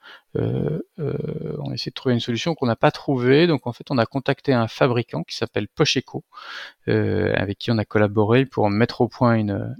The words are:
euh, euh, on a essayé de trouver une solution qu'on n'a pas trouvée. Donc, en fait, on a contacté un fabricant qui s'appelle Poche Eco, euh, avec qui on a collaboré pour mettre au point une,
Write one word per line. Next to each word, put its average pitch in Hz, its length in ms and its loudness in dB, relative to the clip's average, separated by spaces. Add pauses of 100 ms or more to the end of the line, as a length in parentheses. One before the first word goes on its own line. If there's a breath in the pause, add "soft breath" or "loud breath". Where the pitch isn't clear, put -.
(380 loud breath)
euh, 123 420 -2 (200)
euh, - 600 -6
on 139 120 -8
a - 20 -8
essayé 123 160 -8
de - 60 -18
trouver 127 180 -2
une 120 80 0
solution 127 340 -4
qu'on 131 120 -2
n'a 113 80 0
pas 151 160 2
trouvée. 135 560 2
Donc, 156 200 0
en 117 60 -6
fait, - 180 -12
on 143 60 0
a 113 80 4
contacté - 480 -2
un 117 140 2
fabricant 131 560 0
qui - 120 -12
s'appelle 107 320 -4
Poche - 300 0
Eco, - 260 -8 (640 loud breath)
euh, 101 480 2
avec 98 220 -2
qui - 140 -4
on 113 60 2
a 104 80 0
collaboré 107 600 2
pour 107 240 0
mettre 107 320 2
au 120 60 4
point 117 280 2
une, 107 440 -2